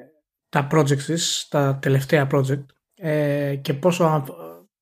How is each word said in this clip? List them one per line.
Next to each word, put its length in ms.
τα 220
project 320
της, 480
τα 280
τελευταία 540
project, 320
ε, 680
και 120
πόσο 300
α, 200